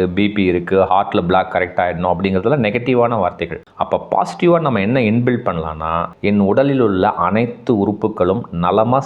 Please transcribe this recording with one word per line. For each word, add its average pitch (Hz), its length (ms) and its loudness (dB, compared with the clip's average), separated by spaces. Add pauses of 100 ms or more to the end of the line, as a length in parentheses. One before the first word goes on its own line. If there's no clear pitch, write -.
(200)
பி 104 160 2
பி 101 180 0
இருக்கு, 87 240 0 (140)
ஹார்ட்ல 98 400 0
பிளாக் 92 240 2
கரெக்ட் 90 300 -2
ஆயிடணும் 87 280 -2
அப்படிங்கிறதுல 95 540 0
நெகட்டிவான 120 560 0
வார்த்தைகள். 85 380 -6 (240)
அப்ப 90 160 -2 (120)
பாசிட்டிவா 170 540 2
நம்ம 107 200 0
என்ன 123 220 0
இன்பில்ட் 120 400 0
பண்ணலாம்னா, 80 460 -4 (340)
என் 101 220 2
உடலில் 131 380 2
உள்ள 98 260 2 (120)
அனைத்து 117 460 -2 (100)
உறுப்புகளும் 101 640 -2 (220)
நலமா 113 380 2